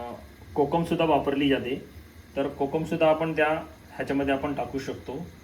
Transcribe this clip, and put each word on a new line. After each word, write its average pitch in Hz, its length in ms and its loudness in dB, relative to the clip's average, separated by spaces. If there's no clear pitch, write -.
कोकमसुद्धा 165 500 2
वापरली 139 440 4
जाते, 123 380 0
तर 139 120 0
कोकमसुद्धा 160 580 0
आपण 156 300 4
त्या 151 120 4
ह्याच्यामध्ये 139 380 0
आपण 143 200 -2
टाकू 131 240 -4
शकतो. 135 480 -8